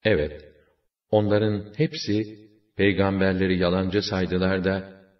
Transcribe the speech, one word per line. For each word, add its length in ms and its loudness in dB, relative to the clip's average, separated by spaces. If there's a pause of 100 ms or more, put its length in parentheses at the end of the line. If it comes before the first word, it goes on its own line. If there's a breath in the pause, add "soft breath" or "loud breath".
Evet, 480 -2 (580)
onların 640 0
hepsi 720 -4 (280)
peygamberleri 800 2
yalancı 440 0
saydılar 640 -2
da 380 -4 (180)